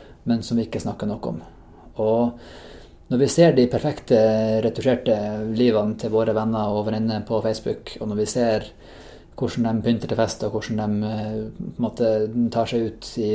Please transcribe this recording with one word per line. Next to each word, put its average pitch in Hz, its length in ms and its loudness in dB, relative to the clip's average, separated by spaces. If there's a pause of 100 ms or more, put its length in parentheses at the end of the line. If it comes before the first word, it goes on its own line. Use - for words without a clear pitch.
(260)
men 117 160 0
som 117 160 -2
vi 113 80 0
ikke 107 160 -6
snakker 104 300 -6
nok 107 160 -8
om. 58 140 -6 (560)
Og 117 420 2 (680)
når 127 140 2
vi 139 100 6
ser 165 240 8
de 123 160 6
perfekte, 123 460 2 (480)
retusjerte 120 480 0 (400)
livene 107 420 4
til 110 160 -6
våre 110 240 2
venner 110 380 0
og 104 160 -2
venninner 107 340 -2
på 110 220 -2
Facebook, - 560 -4
og 107 80 -4
når 104 100 -2
vi 107 60 0
ser 113 400 0 (720)
hvordan 113 400 -2
de 104 80 -4
pynter 117 240 0
til 107 80 -2
fest, 110 260 -2
og 104 140 -4
hvordan 107 220 -4 (180)
de, 107 100 -2
eh, 107 340 -4 (140)
på - 220 -10
en 120 80 -2
måte 117 220 0 (440)
tar 113 140 0
seg 117 220 0
ut - 220 -12 (120)
i 107 140 0